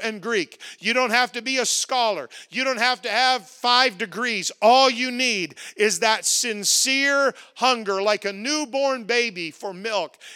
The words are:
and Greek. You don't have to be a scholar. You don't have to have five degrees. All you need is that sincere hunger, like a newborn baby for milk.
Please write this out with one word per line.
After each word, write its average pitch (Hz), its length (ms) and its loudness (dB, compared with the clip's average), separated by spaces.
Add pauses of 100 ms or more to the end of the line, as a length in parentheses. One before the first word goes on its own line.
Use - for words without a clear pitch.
and 220 180 -6
Greek. 208 400 -4 (180)
You 208 140 -2
don't 247 180 0
have 247 220 2
to 233 80 -8
be 262 180 -4
a 233 80 0
scholar. 214 640 -2 (220)
You 226 120 -4
don't 262 160 -2
have 247 240 0
to 233 80 -6
have 247 380 0
five 247 480 2
degrees. 214 640 -6
All 262 300 8
you 254 200 -2
need 226 440 -2 (220)
is 202 240 0
that 220 260 2
sincere 269 1080 0 (220)
hunger, 220 460 0
like 208 240 0
a 202 60 -4
newborn 262 720 -2
baby 190 460 -2
for 196 220 -10
milk. 190 460 -6 (180)